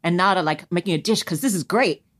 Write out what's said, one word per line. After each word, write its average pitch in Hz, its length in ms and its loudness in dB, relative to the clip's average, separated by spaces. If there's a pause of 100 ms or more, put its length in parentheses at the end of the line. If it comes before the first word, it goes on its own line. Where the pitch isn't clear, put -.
and 170 120 0
not 185 220 2
a, 185 40 0
like, 156 300 -4
making 175 220 -2
a 160 40 0
dish 214 260 0
'cause 160 180 -4
this 262 120 0
is 175 100 -2
great." 220 400 0 (160)